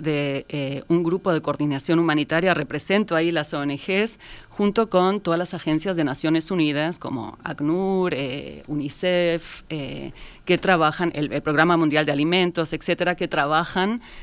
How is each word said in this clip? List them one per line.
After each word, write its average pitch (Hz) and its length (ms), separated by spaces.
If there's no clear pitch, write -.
de, 143 480
eh, 139 400
un 170 160
grupo 175 280
de 156 80
coordinación 147 600
humanitaria, 160 520
represento 175 640
ahí 165 160
las 160 240
O 147 80
N 143 140
Gs, 202 420
junto 208 420
con 190 300
todas 170 180
las 180 160
agencias 170 420
de 165 60
Naciones 156 480
Unidas, 156 480
como - 460
acnur, 180 680
eh, 139 520
unicef, 165 1000
eh, 139 420
que 175 140
trabajan, 170 560
el, 147 180
el 147 100
Programa 160 340
Mundial 151 300
de 147 40
Alimentos, 170 640
etcétera, 175 420
que 175 140
trabajan 170 720